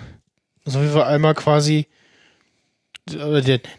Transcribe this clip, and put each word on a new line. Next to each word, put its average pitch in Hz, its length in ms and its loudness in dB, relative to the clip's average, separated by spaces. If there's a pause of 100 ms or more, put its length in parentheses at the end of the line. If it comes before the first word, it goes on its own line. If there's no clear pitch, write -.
(640)
das 139 100 -8
ist - 20 -2
auf 139 60 0
jeden 147 120 0
Fall 156 100 4
einmal 151 300 2
quasi, 151 520 0 (1200)
äh, 151 300 -2
der, 131 200 2 (180)